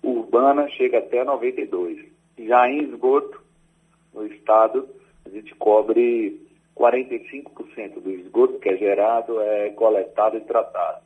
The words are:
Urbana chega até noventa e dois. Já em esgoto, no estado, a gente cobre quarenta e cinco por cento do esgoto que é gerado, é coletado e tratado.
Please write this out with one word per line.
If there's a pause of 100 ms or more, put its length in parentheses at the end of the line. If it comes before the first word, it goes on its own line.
Urbana
chega
até
noventa
e
dois. (240)
Já
em
esgoto, (680)
no
estado, (340)
a
gente
cobre (260)
quarenta
e
cinco
por
cento
do
esgoto
que
é
gerado,
é
coletado
e
tratado.